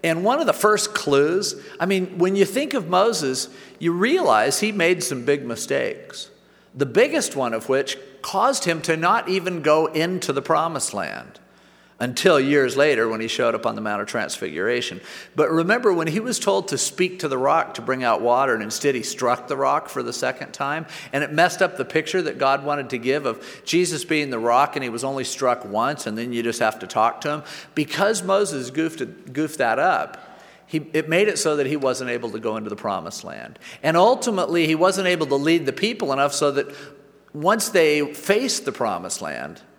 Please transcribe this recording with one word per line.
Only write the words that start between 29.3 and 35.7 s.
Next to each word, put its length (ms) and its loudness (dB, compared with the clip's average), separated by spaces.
goofed 240 -4
that 220 2
up, 600 -2
he, 260 -4
it 160 0
made 200 4
it 100 -2
so 180 2
that 100 2
he 100 0
wasn't 340 -2
able 220 -4
to 60 -8
go 200 -2
into 100 -6
the 80 -6
promised 480 -6
land. 340 -14
And 140 2
ultimately, 680 4
he 80 4
wasn't 320 2
able 220 2
to 80 2
lead 280 2
the 80 0